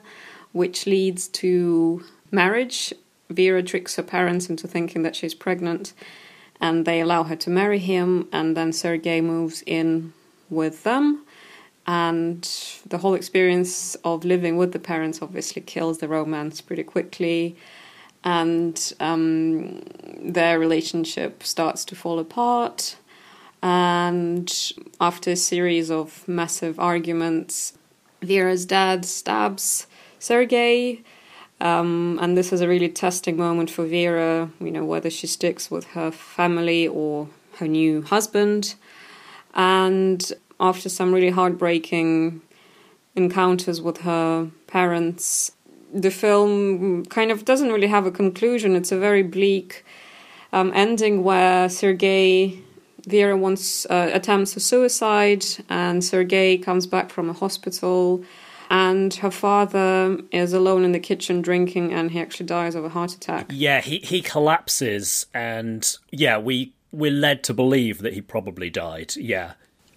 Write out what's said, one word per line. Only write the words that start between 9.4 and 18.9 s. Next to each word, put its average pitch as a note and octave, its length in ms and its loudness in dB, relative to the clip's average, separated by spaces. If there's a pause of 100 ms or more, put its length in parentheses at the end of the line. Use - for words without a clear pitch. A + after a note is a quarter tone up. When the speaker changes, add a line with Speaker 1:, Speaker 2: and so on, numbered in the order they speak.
Speaker 1:
in D#3+ 480 -2 (360)
with D#3+ 340 -4
them. D4 400 0 (640)
And E3+ 580 -2 (420)
the F3 140 -6
whole F#3+ 160 2
experience F3+ 800 0 (100)
of E3+ 180 -2
living F3+ 340 2
with F3+ 140 2
the E3 80 -8
parents D#3+ 420 -4
obviously - 400 -10
kills E3 360 -6
the D#3+ 100 -8
romance D#3 540 -4
pretty F3+ 220 -8
quickly, E3+ 760 -4 (680)
and, E3+ 760 0